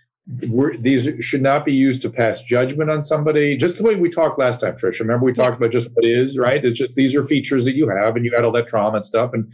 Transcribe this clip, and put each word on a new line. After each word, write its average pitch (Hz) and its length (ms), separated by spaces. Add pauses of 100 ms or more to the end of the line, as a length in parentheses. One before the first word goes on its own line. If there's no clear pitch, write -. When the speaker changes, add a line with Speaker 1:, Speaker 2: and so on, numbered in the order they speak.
(500)
Speaker 1:
we're, 127 280
these 127 300 (120)
should 131 240
not 143 220
be 143 80
used 131 280
to 120 80
pass 113 320
judgment 135 480
on 151 140
somebody. 147 520
Just 175 220
the 208 60
way 220 120
we 175 140
talked 151 300
last 123 220
time, 92 140
Trish. - 240
Remember 117 240
we 127 100
Speaker 2:
Yeah. 127 100
Speaker 1:
talked 123 140
about 117 140
just 120 220
what 117 100
is, 127 320
right? 127 300
It's 117 140
just 127 160
these 135 180
are 143 100
features 139 420
that 127 100
you 147 140
have, 104 260
and 120 100
you 117 100
had 117 80
all 117 100
that 117 140
trauma 107 280
and 101 100
stuff. 120 300
And 110 180